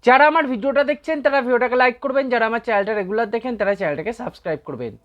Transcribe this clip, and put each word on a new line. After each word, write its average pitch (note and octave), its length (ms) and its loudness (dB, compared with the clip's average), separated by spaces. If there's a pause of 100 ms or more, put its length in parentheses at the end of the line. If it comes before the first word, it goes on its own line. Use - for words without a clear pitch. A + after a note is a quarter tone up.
যারা C4 220 8
আমার D#4+ 200 2
ভিডিওটা C4 400 0
দেখছেন, D4+ 340 -4
তারা C#4 200 2
ভিডিওটাকে B3 360 0
লাইক B3+ 220 2
করবেন, C#4 300 0
যারা A3+ 160 2
আমার A3+ 160 -4
চ্যানেলটা G#3 300 0
রেগুলার G#3 400 -2
দেখেন, A#3+ 240 -4
তারা G3+ 200 0
চ্যানেলটাকে D#3+ 420 -4
সাবস্ক্রাইব E3 460 -8
করবেন। A#2+ 260 -8 (120)